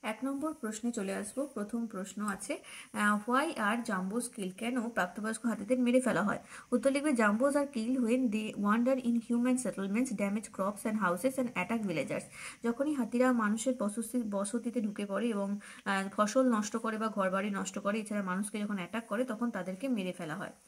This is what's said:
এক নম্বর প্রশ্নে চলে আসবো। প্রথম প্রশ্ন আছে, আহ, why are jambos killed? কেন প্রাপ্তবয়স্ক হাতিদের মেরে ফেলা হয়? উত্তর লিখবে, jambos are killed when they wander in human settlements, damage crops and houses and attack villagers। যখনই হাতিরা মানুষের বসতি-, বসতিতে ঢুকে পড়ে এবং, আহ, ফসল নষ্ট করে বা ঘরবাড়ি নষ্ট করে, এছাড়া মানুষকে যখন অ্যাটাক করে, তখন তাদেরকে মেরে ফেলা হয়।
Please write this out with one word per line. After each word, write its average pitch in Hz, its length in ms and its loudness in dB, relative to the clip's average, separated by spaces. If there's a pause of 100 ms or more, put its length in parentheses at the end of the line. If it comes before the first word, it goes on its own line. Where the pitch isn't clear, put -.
এক 220 220 -6
নম্বর 277 300 -2
প্রশ্নে 226 380 -4
চলে 196 240 -2
আসবো। 208 320 -4
প্রথম 233 400 -4
প্রশ্ন 202 380 -6
আছে, 208 320 -4 (360)
আহ, 208 360 2
why 262 160 4
are 233 400 0
jambos 202 500 -2
killed? 185 160 -4
কেন 233 380 -2
প্রাপ্তবয়স্ক 208 560 -2
হাতিদের 220 340 0
মেরে 247 220 6
ফেলা 196 220 2
হয়? - 160 0 (320)
উত্তর 247 200 4
লিখবে, 285 200 2
jambos 226 400 6
are 285 240 4
killed 233 300 0
when 254 240 4
they 214 240 -2
wander 233 420 4 (100)
in 233 100 4 (140)
human 240 280 4
settlements, 202 540 0
damage 202 400 -2
crops 202 340 -4
and 220 140 0
houses 190 380 2
and 254 180 0
attack 226 260 0
villagers। 160 420 -2 (400)
যখনই 269 300 0
হাতিরা 254 380 2
মানুষের 226 480 2
বসতি-, 220 520 -2
বসতিতে 214 500 -2
ঢুকে 208 240 -4
পড়ে 202 240 0
এবং, 202 300 -2 (260)
আহ, 196 260 0
ফসল 214 380 4
নষ্ট 214 280 0
করে 220 200 -4
বা 220 100 0
ঘরবাড়ি 196 420 0
নষ্ট 196 300 -4
করে, 202 200 0
এছাড়া 208 220 -4
মানুষকে 196 380 -2
যখন 208 160 -2
অ্যাটাক 196 320 -6
করে, 226 180 0
তখন 233 260 -2
তাদেরকে 185 360 -4
মেরে 190 260 0
ফেলা 160 220 -6
হয়। - 160 -8 (160)